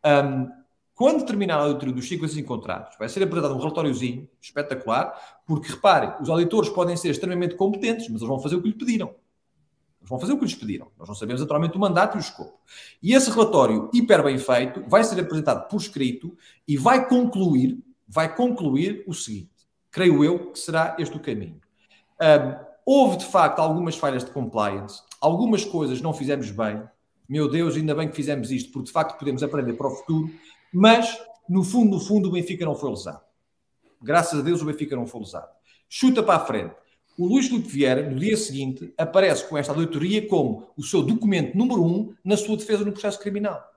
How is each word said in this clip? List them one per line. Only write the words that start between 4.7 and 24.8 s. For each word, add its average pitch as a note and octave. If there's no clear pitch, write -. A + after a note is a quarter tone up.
porque, -
reparem, D#3+
os C3
auditores F3
podem F3
ser E3+
extremamente F3
competentes, G#3+
mas A2
eles A2+
vão C3
fazer D3+
o F3
que G#3+
lhe G#3+
pediram. A3+
Eles -
vão C3
fazer G3+
o D4
que C4+
lhes -
pediram. -
Nós E2+
não G#2
sabemos B2
naturalmente D3+
o F#3+
mandato G3
e G3
o -
escopo. -
E G#3
esse C4
relatório D3+
hiper A3+
bem C3+
feito B2+
vai A3
ser G3+
apresentado D#3
por G#3
escrito C#3
e C#3+
vai B3+
concluir, F#3+
vai D#3+
concluir F#3+
o F3+
seguinte. G#2
Creio D#3
eu F3
que -
será D#3+
este D#3
o D3+
caminho. G#2
Ahm, D3
houve, B3+
de -
facto, D#3+
algumas D#3+
falhas C3
de -
compliance. G#2+